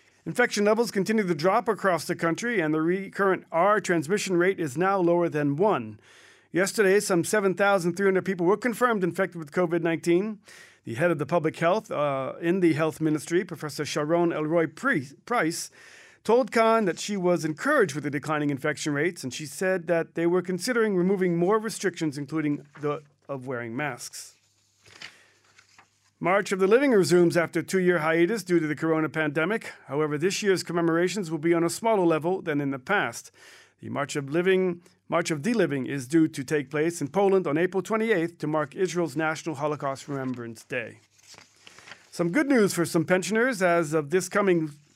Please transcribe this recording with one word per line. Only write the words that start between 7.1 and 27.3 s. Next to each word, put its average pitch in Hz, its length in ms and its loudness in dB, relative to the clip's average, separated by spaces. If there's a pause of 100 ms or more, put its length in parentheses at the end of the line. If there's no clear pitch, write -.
seven 196 300 2
thousand 190 420 2
three 196 120 0
hundred 185 180 2
people 180 220 -2
were 208 100 4
confirmed 226 460 0
infected 180 340 -2
with 156 140 -12
covid 175 320 0
nineteen. 170 560 0 (440)
The 117 120 -10
head 170 160 2
of 156 80 0
the 147 80 -4
public 165 300 0
health, 190 340 0
uh, 135 500 -2
in 170 180 2
the 170 140 4
health 156 260 -2
ministry, 160 440 0
Professor 151 420 -8
Sharon 165 480 0
Elroy 156 320 0
Pri-, 156 480 -4 (140)
Price, 190 420 -2 (540)
told 240 280 4
Khan 226 340 4
that 165 120 0
she 202 180 -6
was 175 300 2
encouraged 180 480 2
with 143 100 -6
the 151 60 -4
declining 147 400 -2
infection 147 460 -2
rates, 170 280 -2
and 127 80 -8
she 147 140 -10
said 185 400 -2
that 165 300 0
they 165 100 0
were 175 160 2
considering 202 540 -2
removing 180 420 2
more 190 220 2
restrictions, 175 580 -4
including 147 480 -4 (160)
the 147 220 -4 (240)
of 135 180 -8
wearing 120 300 -8
masks. - 580 -8 (1900)
March 190 320 0
of 196 60 0
the 190 100 2
Living 254 260 4
resumes 175 440 4